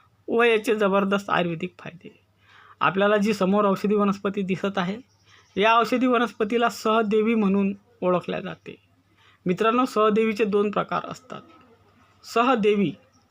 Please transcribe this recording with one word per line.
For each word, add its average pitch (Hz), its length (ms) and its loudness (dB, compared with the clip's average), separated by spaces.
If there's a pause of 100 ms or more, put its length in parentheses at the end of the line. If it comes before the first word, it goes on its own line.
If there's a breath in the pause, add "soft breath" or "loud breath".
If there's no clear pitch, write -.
(280 soft breath)
व 233 140 2
याचे 226 340 2
जबरदस्त 196 540 0
आयुर्वेदिक 170 480 -2
फायदे. - 420 -20 (600 soft breath)
आपल्याला 196 360 2
जी 208 180 0
समोर 202 340 2
औषधी 196 260 0
वनस्पती 202 480 -2
दिसत 196 360 -4
आहे, 190 180 -4 (640 soft breath)
या 226 180 4
औषधी 240 280 2
वनस्पतीला 233 600 0
सहदेवी 220 680 0
म्हणून 202 400 0 (280)
ओळखल्या 180 380 -2
जाते. 170 360 -14 (680 soft breath)
मित्रांनो, 226 380 0
सहदेवीचे 220 600 0
दोन 208 260 0
प्रकार 175 360 -6
असतात. - 360 -16 (920)
सहदेवी, 214 580 2 (380)